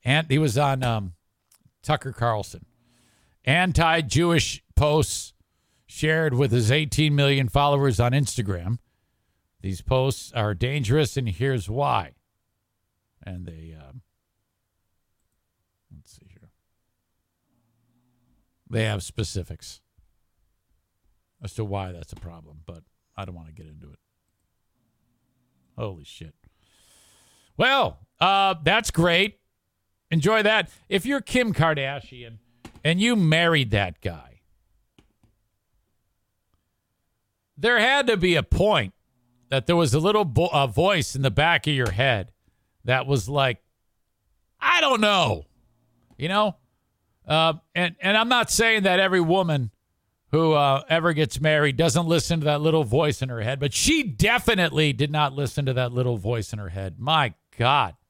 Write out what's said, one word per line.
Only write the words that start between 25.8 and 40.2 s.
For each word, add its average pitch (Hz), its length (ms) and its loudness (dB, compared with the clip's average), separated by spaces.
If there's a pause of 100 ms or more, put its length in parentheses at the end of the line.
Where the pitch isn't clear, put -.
shit. - 320 -20 (1200)
Well, 262 420 0 (200)
uh, 196 440 2
that's 214 280 0
great. 175 480 2 (720)
Enjoy 196 320 2
that. 208 260 2 (180)
If 196 180 -2
you're 277 160 -2
Kim 240 320 -2
Kardashian 135 840 -4 (460)
and 170 160 2
you 233 160 2
married 160 560 2
that 101 300 -2
guy, 80 400 -10 (3250)
there 226 220 2
had 262 280 2
to 220 100 2
be 175 180 2
a 147 80 0
point 156 500 0 (560)
that 135 180 -2
there 175 80 2
was 156 180 2
a 151 60 2
little 202 260 2